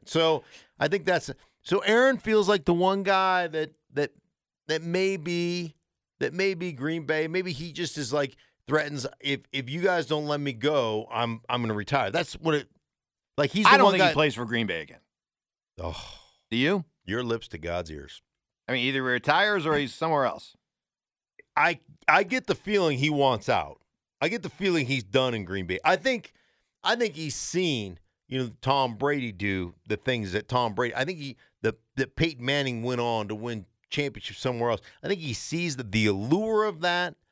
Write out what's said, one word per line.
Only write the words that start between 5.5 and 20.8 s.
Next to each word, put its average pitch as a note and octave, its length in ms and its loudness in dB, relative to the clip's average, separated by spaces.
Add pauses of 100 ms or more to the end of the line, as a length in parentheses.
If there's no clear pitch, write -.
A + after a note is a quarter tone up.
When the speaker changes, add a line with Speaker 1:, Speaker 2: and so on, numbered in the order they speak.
Speaker 1:
that C#3 120 -2
may F#3+ 200 0
be F3 180 -6
Green D3+ 340 -4
Bay. D#3 220 0
Maybe F3+ 240 -4
he D#3 220 -10
just E3 240 -6
is C3 160 -6
like, C#3+ 240 -2 (280)
threatens, D3 420 -2 (120)
"If, C#3 200 -4 (120)
if C3+ 160 -6
you D3+ 140 -6
guys F3 240 2
don't D3+ 220 -2
let D3 120 0
me C#3+ 140 -4
go, A2+ 580 0
I'm, A#2 380 -2
I'm B2 120 0
gonna A2 120 0
retire." G#2 380 -2
That's E3 240 -4
what D#3+ 180 -2
it, D3 160 -2 (640)
like, D3 140 2
he's G#3 160 2
the A3 60 10
Speaker 2:
I C#4 60 10
don't C4 80 8
Speaker 1:
one G3+ 80 8
Speaker 2:
think F#3 100 6
Speaker 1:
guy F3+ 60 6
Speaker 2:
he D#3 40 0
plays D3+ 220 2
for A#2+ 100 -6
Green A2+ 220 0
Bay E2+ 140 -4
again. D#2+ 180 -18 (800)
Speaker 1:
Oh. E2+ 180 -8 (520)
Speaker 2:
Do A2+ 60 -2
you? D#3+ 280 2 (180)
Speaker 1:
Your A2+ 200 -4
lips A#2 240 -4
to - 100 -12
God's E2+ 320 -6
ears. C#2+ 320 -14 (460)
Speaker 2:
I A#2+ 60 -2
mean, B2+ 120 0
either C3+ 140 0
he B2+ 140 0
retires E3+ 520 2
or D#3 100 2
he's C#3+ 200 -2
somewhere D#3 300 2
else. - 300 -6 (1000)